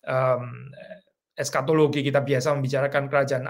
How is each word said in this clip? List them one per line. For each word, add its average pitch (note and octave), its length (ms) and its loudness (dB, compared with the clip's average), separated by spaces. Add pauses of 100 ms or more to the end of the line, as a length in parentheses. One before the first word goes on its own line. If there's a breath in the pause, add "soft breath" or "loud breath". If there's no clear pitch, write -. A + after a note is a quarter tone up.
em, B2+ 640 -2 (640)
eskatologi D3 640 2
kita C#3 240 2
biasa C#3 320 0
membicarakan C#3 560 0
kerajaan C3+ 380 0